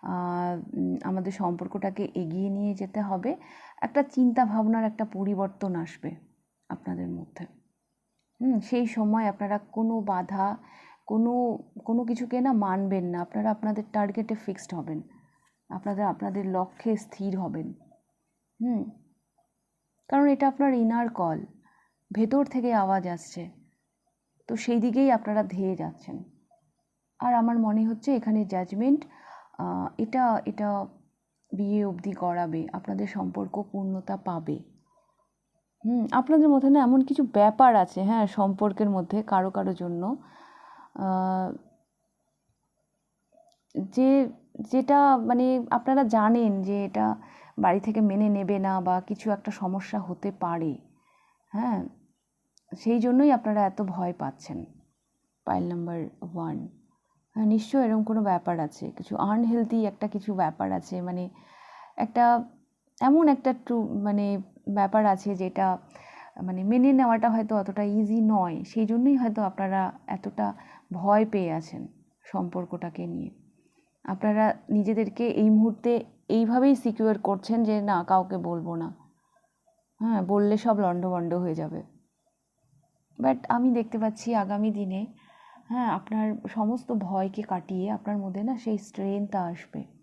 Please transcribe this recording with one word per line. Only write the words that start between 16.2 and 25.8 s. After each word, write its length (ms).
লক্ষ্যে 520
স্থির 420
হবেন। 340
হুম, 220
কারণ 180
এটা 200
আপনার 260
ইনার 360
কল, 360
ভেতর 320
থেকে 280
আওয়াজ 340
আসছে, 420
তো 80
সেই 240
দিকেই 320
আপনারা 320
ধেয়ে 320
যাচ্ছেন। 480